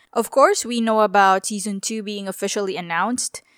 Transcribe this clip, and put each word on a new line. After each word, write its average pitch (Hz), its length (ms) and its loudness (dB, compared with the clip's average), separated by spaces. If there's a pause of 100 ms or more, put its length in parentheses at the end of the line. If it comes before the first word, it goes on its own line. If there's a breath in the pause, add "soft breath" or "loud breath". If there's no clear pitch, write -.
(140)
Of 226 160 -2
course, 330 340 4
we 233 180 -4
know 220 200 2
about 196 460 4
season 202 340 -6
two 220 220 -6
being 202 240 -8
officially 196 500 -4
announced. 175 640 -4 (160)